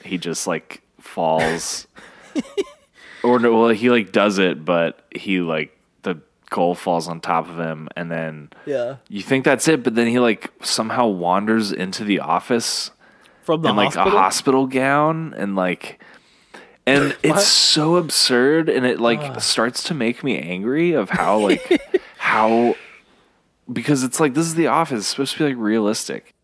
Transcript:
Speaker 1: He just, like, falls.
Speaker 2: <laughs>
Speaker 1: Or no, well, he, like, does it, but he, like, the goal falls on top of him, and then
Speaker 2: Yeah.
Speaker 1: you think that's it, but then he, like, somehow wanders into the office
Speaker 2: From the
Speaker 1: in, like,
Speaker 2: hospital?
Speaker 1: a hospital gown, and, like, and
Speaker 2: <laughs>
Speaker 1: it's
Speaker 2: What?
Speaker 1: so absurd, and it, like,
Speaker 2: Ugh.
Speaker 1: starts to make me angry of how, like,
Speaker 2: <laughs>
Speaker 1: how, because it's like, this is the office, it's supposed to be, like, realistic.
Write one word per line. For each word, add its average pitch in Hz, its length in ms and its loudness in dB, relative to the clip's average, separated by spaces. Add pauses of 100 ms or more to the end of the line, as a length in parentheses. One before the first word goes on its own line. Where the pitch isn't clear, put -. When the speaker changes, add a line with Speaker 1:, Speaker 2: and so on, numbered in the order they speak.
Speaker 1:
He 92 140 -6
just, 85 280 -6
like, - 360 -8 (180)
falls. 80 840 -2 (480)
Speaker 2:
<laughs> 311 80 -2 (840)
Speaker 1:
Or 123 140 4
no, 117 180 4
well, 117 120 4
he, 113 200 2
like, 117 220 2
does 101 280 2
it, 80 260 0
but 85 480 -2
he, 95 280 -4
like, 80 380 -4 (240)
the 87 160 -6 (320)
goal 87 240 0
falls 85 320 -2
on 85 140 -10
top 82 280 -2
of 85 80 -14
him, 80 380 -8
and 85 160 -10
then 78 400 -8 (160)
Speaker 2:
Yeah. 131 300 -6 (120)
Speaker 1:
you 101 140 -10
think 131 220 0
that's 139 240 4
it, 147 160 2
but 120 100 0
then 117 140 2
he, 120 100 2
like, 120 320 0 (100)
somehow 120 460 -2
wanders 101 640 0
into 95 320 -6
the 104 160 0
office - 720 -2 (540)
Speaker 2:
From 160 180 -2
the 156 60 0
Speaker 1:
in, 120 80 2
like, 104 180 2
Speaker 2:
hospital? - 140 2
Speaker 1:
a 190 120 4
hospital 131 460 2
gown, 143 720 0
and, 98 180 -4
like, 92 460 -4 (840)
and 139 340 2
Speaker 2:
<laughs> - 40 -2
Speaker 1:
it's - 80 4
Speaker 2:
What? 156 120 2
Speaker 1:
so 160 520 2
absurd, 156 760 2
and 127 160 0
it, 117 140 0
like, 117 220 2
Speaker 2:
Ugh. 135 200 -8
Speaker 1:
starts - 440 -2
to 175 100 -4
make 120 300 -4
me 123 120 -2
angry 110 540 -2
of 127 200 0
how, 98 280 2
like, - 680 0
Speaker 2:
<laughs> - 100 -20
Speaker 1:
how, - 580 2 (960)
because 127 300 0
it's 127 160 -2
like, 147 160 2
this 165 120 0
is 160 100 -6
the 160 100 2
office, 143 320 0
it's 98 80 -4
supposed - 280 -4
to - 100 -10
be, 147 60 2
like, 127 120 -6
realistic. 107 800 0